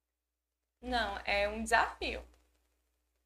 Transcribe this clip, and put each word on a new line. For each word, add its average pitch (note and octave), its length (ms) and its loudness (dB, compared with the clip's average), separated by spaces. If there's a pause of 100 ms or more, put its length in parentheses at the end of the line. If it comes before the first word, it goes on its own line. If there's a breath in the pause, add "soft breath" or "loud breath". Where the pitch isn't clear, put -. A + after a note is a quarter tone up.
(800)
Não, A#3 440 -2
é G3+ 240 2
um G#3+ 140 -4
desafio. A3+ 600 0 (1000)